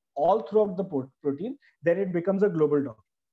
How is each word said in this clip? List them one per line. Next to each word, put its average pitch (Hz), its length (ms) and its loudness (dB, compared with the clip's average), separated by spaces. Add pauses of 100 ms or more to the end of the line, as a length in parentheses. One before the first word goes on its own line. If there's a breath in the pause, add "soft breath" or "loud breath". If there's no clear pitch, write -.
(160)
all 175 240 2
throughout 208 360 0
the 196 60 -4
pro-, 143 260 -4 (140)
protein, 156 340 -4 (280 soft breath)
then 170 120 4
it 190 160 -2
becomes 185 300 0
a 208 60 2
global 151 340 2
docking. 127 220 -10 (280)